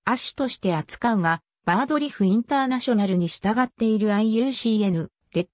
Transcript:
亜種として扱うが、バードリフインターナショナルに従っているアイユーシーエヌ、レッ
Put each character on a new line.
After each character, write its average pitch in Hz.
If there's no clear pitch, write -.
亜 240
種 -
と 277
し -
て 180
扱 220
う 196
が、 165
バ 175
ー 269
ド -
リ 294
フ -
イ 185
ン 233
タ 269
ー -
ナ 254
シ 247
ョ 233
ナ 202
ル 185
に 175
従 214
っ 254
て -
い 220
る 208
ア 208
イ 220
ユ 247
ー -
シ 226
ー 214
エ 196
ヌ、 165
レ 170
ッ 180